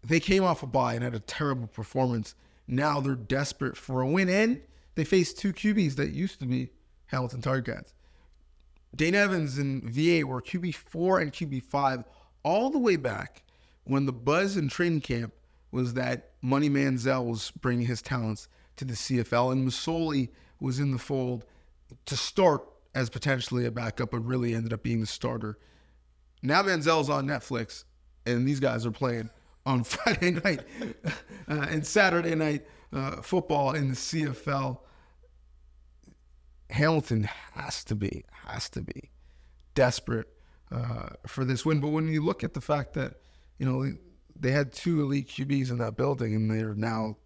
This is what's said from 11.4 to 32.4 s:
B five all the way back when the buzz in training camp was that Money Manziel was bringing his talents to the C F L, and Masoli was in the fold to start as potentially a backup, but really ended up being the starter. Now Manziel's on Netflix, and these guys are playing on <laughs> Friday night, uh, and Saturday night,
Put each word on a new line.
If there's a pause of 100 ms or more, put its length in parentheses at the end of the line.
B
five (400)
all
the
way
back (400)
when
the
buzz
in
training
camp (400)
was
that (120)
Money
Manziel
was
bringing
his
talents (280)
to
the
C
F
L,
and
Masoli (320)
was
in
the
fold (640)
to
start (280)
as
potentially
a
backup,
but
really
ended
up
being
the
starter. (840)
Now
Manziel's
on
Netflix, (420)
and
these
guys
are
playing (360)
on
<laughs>
Friday
night, (880)
uh,
and
Saturday
night, (260)